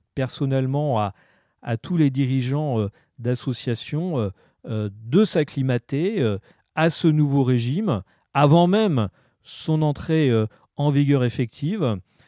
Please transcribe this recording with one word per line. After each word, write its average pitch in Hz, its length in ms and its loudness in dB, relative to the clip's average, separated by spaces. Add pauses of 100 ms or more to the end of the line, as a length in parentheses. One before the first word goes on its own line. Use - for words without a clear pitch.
(140)
personnellement 135 840 -2
à, 101 120 -2 (500)
à 123 140 -4
tous - 200 -6
les 151 140 4
dirigeants, 131 680 -2
euh, 101 100 -2 (300)
d'associations, 127 1000 -4
euh, 101 100 -2 (360)
euh, 107 240 -6 (160)
de 165 180 4
s'acclimater, 147 960 -2
euh, 107 180 0 (380)
à 160 120 2
ce 165 200 0
nouveau 143 340 4
régime 127 600 0 (300)
avant 151 360 6
même 180 400 2 (340)
son 156 400 -4
entrée, 151 480 0
euh, 110 160 2 (300)
en 147 140 0
vigueur 139 340 2
effective, 131 760 -2 (300)